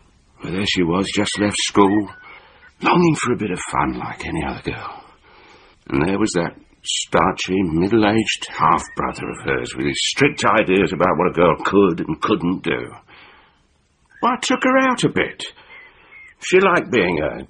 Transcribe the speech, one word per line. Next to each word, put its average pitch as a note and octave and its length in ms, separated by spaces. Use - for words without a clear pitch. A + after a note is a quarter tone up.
Well, D#2+ 100
there G2+ 120
she F#2 180
was, F#2 300
just G2+ 260
left G#2 180
school, G2+ 520
longing E3+ 340
for B2 180
a G2 40
bit G2+ 140
of F2+ 80
fun C#2 260
like - 280
any D#2+ 220
other B1 140
girl. - 420
And D2 200
there G2 120
was G#2+ 140
that E2+ 220
starchy, F#2 760
middle-aged G#2 880
half-brother D#2 800
of - 140
hers B1 320
with C2+ 120
his C#2 140
strict - 440
ideas F#2+ 480
about F2 240
what F2 120
a E2 40
girl E2+ 220
could F2+ 420
and D#2+ 140
couldn't F#2 420
do. B1 240
Well, A#3+ 120
I A#3+ 80
took - 220
her C4 140
out B3+ 260
a - 60
bit. - 340
She F3+ 180
liked F3 320
being F2+ 280
a B1+ 300